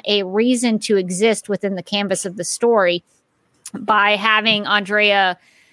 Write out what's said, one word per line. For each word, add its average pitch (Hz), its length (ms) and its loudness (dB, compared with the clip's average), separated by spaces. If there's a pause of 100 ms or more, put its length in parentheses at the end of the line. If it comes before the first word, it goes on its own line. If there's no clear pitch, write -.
a 202 160 0
reason 226 580 0
to 208 160 0
exist 190 520 -2
within 196 260 -4
the 180 80 -8
canvas 202 420 -4
of 185 120 -10
the 175 80 -8
story 196 580 0 (720)
by 208 400 2
having 214 520 0
Andrea 202 720 2 (360)